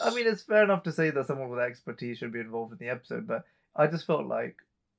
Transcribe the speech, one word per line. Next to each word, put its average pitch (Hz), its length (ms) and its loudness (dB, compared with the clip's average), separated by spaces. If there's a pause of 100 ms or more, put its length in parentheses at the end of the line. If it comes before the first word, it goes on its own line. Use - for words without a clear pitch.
I 233 100 2
mean, 240 140 0
it's 214 160 0
fair 214 180 6
enough 196 220 4
to 165 80 -2
say 160 180 2
that 139 160 0
someone 135 240 -4
with 123 80 -4
expertise 120 600 -4
should 120 140 -8
be 117 60 -6
involved 113 340 -6
in 101 60 -14
the 120 140 -6
episode, 120 340 -8
but 113 180 -2 (300)
I 151 140 6
just 160 180 -4
felt 147 200 0
like, 117 320 -4 (400)